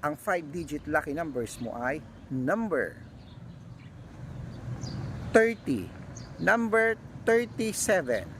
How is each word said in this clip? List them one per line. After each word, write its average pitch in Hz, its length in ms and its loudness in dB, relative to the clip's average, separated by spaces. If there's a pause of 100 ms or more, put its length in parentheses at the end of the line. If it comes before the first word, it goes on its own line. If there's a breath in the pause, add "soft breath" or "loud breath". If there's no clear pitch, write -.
Ang 147 160 0
five 180 320 2
digit 147 400 -4
lucky 151 240 2
numbers 135 480 -2
mo 110 160 -4
ay 131 240 0 (240)
number 139 720 2 (2250)
thirty, 220 560 4 (480)
number 220 640 4 (240)
thirty-seven 202 1040 2 (120)